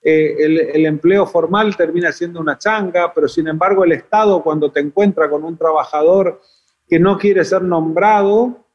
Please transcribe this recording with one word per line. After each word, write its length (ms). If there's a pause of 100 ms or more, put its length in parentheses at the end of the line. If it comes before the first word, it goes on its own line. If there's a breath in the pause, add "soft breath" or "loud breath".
eh, 380
el, 180
el 280
empleo 400
formal 500
termina 340
siendo 300
una 180
changa, 560
pero 140
sin 180
embargo 380
el 80
Estado 500
cuando 300
te 80
encuentra 500
con 140
un 120
trabajador 840 (480 soft breath)
que 100
no 180
quiere 280
ser 180
nombrado 1000 (100)